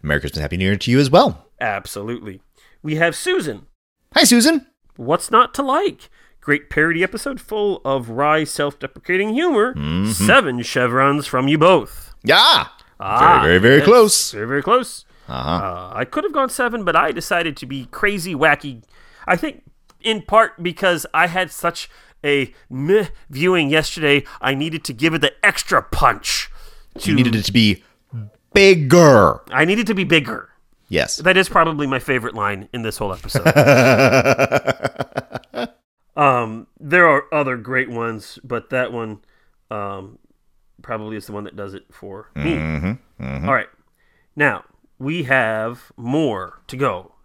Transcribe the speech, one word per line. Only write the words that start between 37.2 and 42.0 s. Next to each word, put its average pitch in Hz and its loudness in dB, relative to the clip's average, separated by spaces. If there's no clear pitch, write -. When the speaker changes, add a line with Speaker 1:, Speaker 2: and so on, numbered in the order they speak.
Speaker 2:
other 135 -2
great 123 -6
ones, 117 -8
but 120 -8
that 127 -4
one, 113 -10
um, 101 -12
probably 110 -10
is 104 -12
the - -16
one 104 -10
that - -18
does 101 -14
it 98 -18
for 98 -20